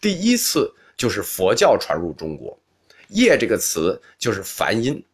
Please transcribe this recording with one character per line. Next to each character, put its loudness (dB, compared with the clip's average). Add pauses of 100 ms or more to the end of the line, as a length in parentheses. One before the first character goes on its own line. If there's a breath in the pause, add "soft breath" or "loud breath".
第 -2
一 2
次 0 (240 soft breath)
就 0
是 -4
佛 0
教 4
传 -2
入 -6
中 -8
国。 -14 (500 soft breath)
业 4
这 0
个 0
词 -2 (180 soft breath)
就 -2
是 -4
梵 -2
音， -4